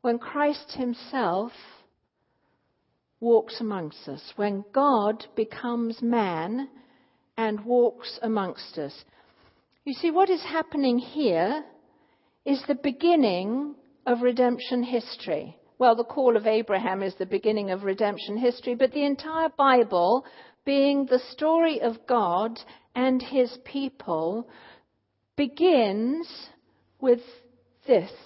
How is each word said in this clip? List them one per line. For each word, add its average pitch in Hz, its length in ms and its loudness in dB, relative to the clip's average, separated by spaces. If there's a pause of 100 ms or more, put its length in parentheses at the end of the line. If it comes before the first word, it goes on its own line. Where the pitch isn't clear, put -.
when 240 160 0
Christ 294 580 -2
himself 233 760 -4 (1700)
walks 226 400 2
amongst 190 480 -8
us, 143 140 -12 (140)
when 202 360 -4
God 226 520 2 (120)
becomes 233 640 -4
man 220 680 -2 (680)
and 214 280 -4
walks 240 580 0
amongst 196 560 -4
us. 143 140 -8 (920)
You 269 100 -6
see, 339 160 -2
what 370 200 4
is 339 120 0
happening 277 560 0
here 247 680 0 (800)
is 277 220 0
the 285 80 0
beginning 269 1000 0 (320)
of 240 160 0
redemption 247 600 0
history. 226 760 -6 (220)
Well, 240 180 6
the 233 80 -2
call 247 320 2
of 214 100 0
Abraham 214 560 0
is 190 160 -4
the 190 80 -4
beginning 202 440 -2
of 190 140 -4
redemption 202 520 -2
history, 247 380 -2
but 262 180 2
the 294 120 0
entire 311 440 -2
Bible, 240 800 4 (400)
being 277 400 2
the 254 140 2 (100)
story 320 500 2
of 226 260 -4
God 220 520 0 (360)
and 254 280 0
his 247 420 0
people, 214 840 -6 (880)
begins 269 920 2 (720)
with 240 200 4 (680)
this. 196 240 2 (160)